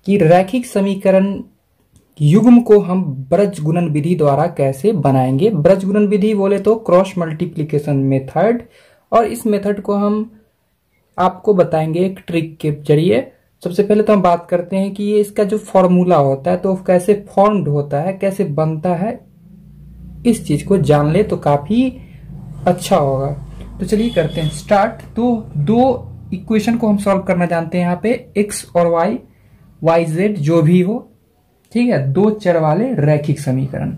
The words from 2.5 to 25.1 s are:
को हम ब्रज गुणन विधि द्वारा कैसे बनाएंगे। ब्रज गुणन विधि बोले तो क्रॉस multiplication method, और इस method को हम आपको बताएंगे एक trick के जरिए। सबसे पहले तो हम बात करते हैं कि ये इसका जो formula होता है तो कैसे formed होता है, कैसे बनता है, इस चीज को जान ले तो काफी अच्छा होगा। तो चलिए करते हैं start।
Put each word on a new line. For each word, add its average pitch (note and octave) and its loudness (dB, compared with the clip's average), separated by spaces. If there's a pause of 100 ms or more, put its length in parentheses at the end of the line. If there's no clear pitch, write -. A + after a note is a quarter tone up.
को G#3+ 6
हम F3+ -2 (280)
ब्रज F#3 0
गुणन E3 0
विधि D3+ 0
द्वारा D3 2
कैसे C#3 -2
बनाएंगे। C3+ 2
ब्रज F#3 2
गुणन G#3 2
विधि G#3 0
बोले G3 0
तो G#3+ 2
क्रॉस F#3 0
multiplication D#3 -4
method, C3+ 0 (500)
और A3+ 4
इस A#3 -6
method G3+ -2
को G3+ -4
हम G#3 -2 (880)
आपको F#3 0
बताएंगे D#3+ 0
एक F#3+ -8
trick D#3+ -4
के D3+ -2 (100)
जरिए। F3+ 2 (360)
सबसे F3+ -2
पहले G#3+ 2
तो G#3+ 2
हम G3 4
बात E3+ 2
करते F3 -4
हैं G3 -4
कि G3+ -6
ये G#3 2
इसका G3+ -2
जो G#3 -2
formula F3+ 2
होता C#3 0
है F#3 0
तो F#3+ -2
कैसे F#3+ 0
formed G3 2
होता C#3+ -2
है, F#3 -4
कैसे F#3+ -4
बनता D#3 -2
है, G#3 -6 (1040)
इस - 0
चीज C#3+ 0
को G3 2
जान D3 2
ले F#3+ 2
तो - -4
काफी G#3+ 0 (720)
अच्छा F3+ 0
होगा। C#3 -2 (480)
तो F#3+ -6
चलिए G#3+ 0
करते E3 -2
हैं D3+ -2
start। G#3 0 (140)